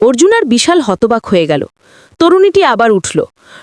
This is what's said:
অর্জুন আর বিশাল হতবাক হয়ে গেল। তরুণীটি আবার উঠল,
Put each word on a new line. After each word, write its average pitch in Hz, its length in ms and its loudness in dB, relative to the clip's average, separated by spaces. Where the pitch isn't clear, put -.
অর্জুন 262 320 2
আর 453 120 0
বিশাল 311 360 0
হতবাক 220 460 -2
হয়ে 170 200 0
গেল। 147 200 -4
তরুণীটি 381 460 2
আবার 233 280 0
উঠল, 180 320 -4